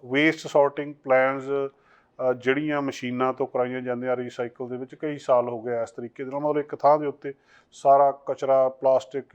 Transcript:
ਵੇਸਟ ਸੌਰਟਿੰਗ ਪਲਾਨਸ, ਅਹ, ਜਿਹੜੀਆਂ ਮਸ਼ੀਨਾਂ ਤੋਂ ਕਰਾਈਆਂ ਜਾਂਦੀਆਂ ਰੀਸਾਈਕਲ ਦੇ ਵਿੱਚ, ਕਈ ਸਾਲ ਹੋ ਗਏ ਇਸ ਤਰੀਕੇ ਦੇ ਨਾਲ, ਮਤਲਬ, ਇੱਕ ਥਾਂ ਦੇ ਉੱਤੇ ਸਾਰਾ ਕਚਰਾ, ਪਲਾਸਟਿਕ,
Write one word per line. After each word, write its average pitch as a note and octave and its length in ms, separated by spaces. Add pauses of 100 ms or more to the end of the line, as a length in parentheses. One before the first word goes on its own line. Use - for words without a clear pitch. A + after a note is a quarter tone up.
ਵੇਸਟ D#3 420
ਸੌਰਟਿੰਗ C#3+ 460
ਪਲਾਨਸ, C3 540
ਅਹ, C#3 840
ਜਿਹੜੀਆਂ C#3+ 480
ਮਸ਼ੀਨਾਂ B2+ 520
ਤੋਂ C3 140
ਕਰਾਈਆਂ B2+ 340
ਜਾਂਦੀਆਂ B2+ 360
ਰੀਸਾਈਕਲ B2 520
ਦੇ B2 80
ਵਿੱਚ, C3 180
ਕਈ D3 220
ਸਾਲ B2 320
ਹੋ A#2+ 120
ਗਏ A#2 220
ਇਸ A2+ 80
ਤਰੀਕੇ A#2+ 320
ਦੇ C3 80
ਨਾਲ, C#3+ 80
ਮਤਲਬ, D3+ 180
ਇੱਕ D3 180
ਥਾਂ C#3+ 240
ਦੇ D3+ 60
ਉੱਤੇ C#3+ 280 (380)
ਸਾਰਾ C#3 540
ਕਚਰਾ, C3 440
ਪਲਾਸਟਿਕ, C3 640